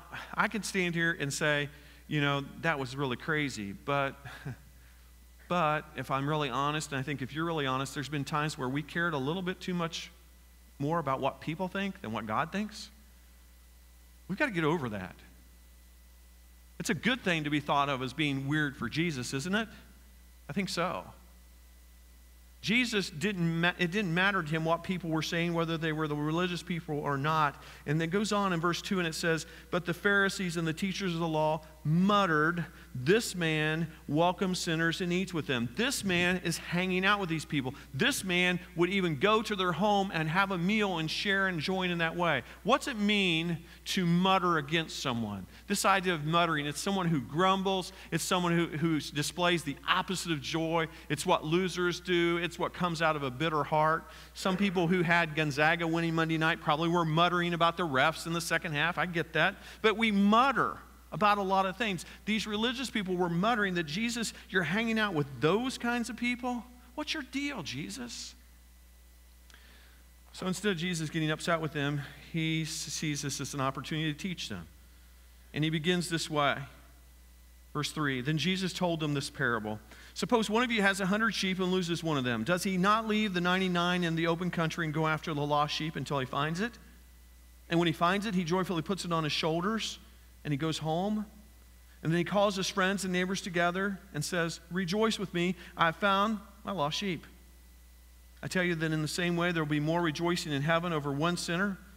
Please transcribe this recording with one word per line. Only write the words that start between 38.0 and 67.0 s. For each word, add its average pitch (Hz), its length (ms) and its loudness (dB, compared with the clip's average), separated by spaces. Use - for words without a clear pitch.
man 180 340 2
would 175 160 2
even 180 300 0
go 214 200 6
to 214 140 -4
their 185 180 0
home 196 400 2
and 160 160 0
have 190 220 2
a 185 80 0
meal 196 400 2
and 160 100 -2
share 196 380 0
and 175 140 0
join 185 300 0
in 170 80 0
that 165 180 0
way. 160 260 2
What's 277 240 2
it 240 100 -6
mean 180 600 2
to 185 180 0
mutter 175 540 4
against 156 400 -2
someone? 107 480 -2
This 202 160 0
idea 190 280 4
of 147 120 -2
muttering, 160 420 2
it's 143 140 -4
someone 196 260 0
who 165 140 2
grumbles. 185 720 0
It's 165 140 -2
someone 180 280 2
who, 170 140 4
who 156 320 0
displays 165 640 0
the 139 140 -6
opposite 175 460 0
of 143 100 -2
joy. 160 460 -2
It's - 160 -2
what 170 200 2
losers 175 560 0
do. 170 380 2
It's - 100 -10
what 156 140 -2
comes 170 300 -2
out 156 120 4
of 147 80 -4
a 135 80 -2
bitter 151 320 -2
heart. 156 480 0
Some 190 220 0
people 185 320 2
who 180 140 4
had 165 320 2
Gonzaga 156 520 2
winning 165 280 0
Monday 160 240 2
night 160 220 2
probably 160 280 2
were 170 160 4
muttering 170 500 4
about 165 220 2
the 185 60 -2
refs 151 440 2
in 165 60 -4
the 170 80 0
second 165 320 -2
half. 160 260 0
I 160 80 0
get 165 280 -4
that. 175 220 2
But 220 160 4
we 226 120 4
mutter 202 680 4
about 208 260 4
a 202 40 -2
lot 190 240 2
of 185 100 -4
things. 202 300 -2
These 202 220 0
religious 233 440 -2
people 185 260 -2
were 180 120 2
muttering 196 460 2
that, 175 100 0
"Jesus, 226 480 -4
you're 185 140 0
hanging 220 360 0
out 208 140 2
with 147 140 0
those 208 380 2
kinds 240 320 -2
of 220 60 -8
people? 240 480 -4
What's 302 180 -6